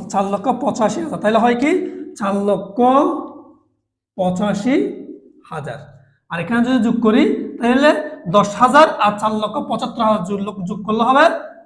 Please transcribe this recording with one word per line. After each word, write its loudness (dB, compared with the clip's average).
চার -2
লক্ষ -4
পঁচাশি -2
হাজার, -8
তাহলে 2
হয় 2
কি? 0
চার -4
লক্ষ -2
পঁচাশি -2
হাজার। -10
আর -8
এখানে 0
যদি 2
যোগ 0
করি, 6
তাহলে 4
দশ 2
হাজার 6
আর 2
চার -2
লক্ষ -4
পঁচাত্তর -6
হাজার 2
যোগ, -6
যোগ -8
করলে 0
হবে 2